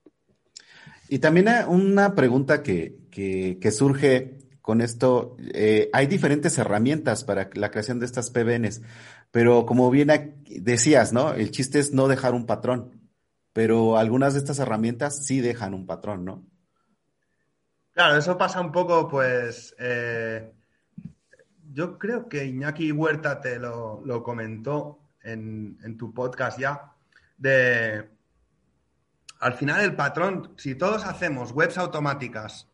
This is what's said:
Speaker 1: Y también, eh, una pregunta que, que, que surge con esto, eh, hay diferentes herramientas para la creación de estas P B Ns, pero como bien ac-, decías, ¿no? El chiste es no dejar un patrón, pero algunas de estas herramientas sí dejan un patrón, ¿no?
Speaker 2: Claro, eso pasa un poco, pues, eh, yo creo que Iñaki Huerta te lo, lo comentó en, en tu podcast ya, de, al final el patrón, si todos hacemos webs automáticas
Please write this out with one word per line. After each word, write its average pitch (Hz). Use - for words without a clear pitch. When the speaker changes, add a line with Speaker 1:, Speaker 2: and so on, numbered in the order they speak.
Speaker 1:
Y 135
también, 165
eh, 233
una 196
pregunta 139
que, 85
que, 92
que 110
surge 135
con 113
esto, 120
eh, 107
hay 139
diferentes 147
herramientas 117
para 95
la 101
creación 120
de 117
estas 117
P 117
B 117
Ns, 107
pero 117
como 123
bien 143
ac-, 147
decías, 117
¿no? 139
El -
chiste 135
es 139
no 135
dejar 127
un 120
patrón, 113
pero 113
algunas 127
de 143
estas 139
herramientas 117
sí 131
dejan 117
un 95
patrón, 92
¿no? 95
Speaker 2:
Claro, 156
eso 175
pasa 185
un 165
poco, 170
pues, 123
eh, 117
yo 151
creo 226
que 143
Iñaki 151
Huerta 151
te 123
lo, 117
lo 120
comentó 120
en, 110
en 110
tu 113
podcast 127
ya, 139
de, 120
al 123
final 151
el 202
patrón, 156
si 135
todos 202
hacemos 135
webs 175
automáticas 139